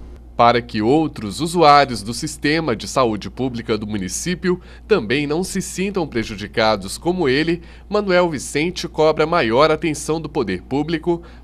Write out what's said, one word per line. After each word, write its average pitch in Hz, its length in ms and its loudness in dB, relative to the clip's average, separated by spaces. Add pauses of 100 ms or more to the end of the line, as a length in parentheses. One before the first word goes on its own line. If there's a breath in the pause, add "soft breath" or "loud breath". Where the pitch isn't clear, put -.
(340)
Para 120 280 6
que 113 200 -4
outros 120 580 0
usuários 143 640 4
do 113 100 -6
sistema 151 640 -2
de 98 140 -8
saúde 110 420 0
pública 117 480 -4
do 107 80 -8
município 165 720 -4 (280 soft breath)
também 147 380 2
não 156 180 -2
se 190 180 -6
sintam 185 440 -4
prejudicados 110 920 -2
como 175 320 0
ele, 160 320 0 (280 loud breath)
Manuel 185 420 2
Vicente 143 580 -4
cobra 156 380 2
maior 151 440 4
atenção 156 480 -2
do 156 100 -8
poder 95 340 -4
público 160 600 -2 (220 loud breath)